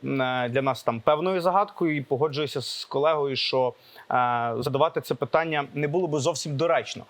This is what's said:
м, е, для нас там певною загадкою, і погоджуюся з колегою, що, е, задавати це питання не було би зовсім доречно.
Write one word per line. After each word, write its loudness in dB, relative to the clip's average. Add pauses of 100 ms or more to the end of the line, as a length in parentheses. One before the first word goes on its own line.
м, -2
е, 0
для 0
нас 0
там 0
певною 2
загадкою, 2
і -2
погоджуюся -2
з -8
колегою, 0
що, 0 (360)
е, 2
задавати 0
це -2
питання 0 (100)
не -2
було 0
би 0
зовсім -2
доречно. 0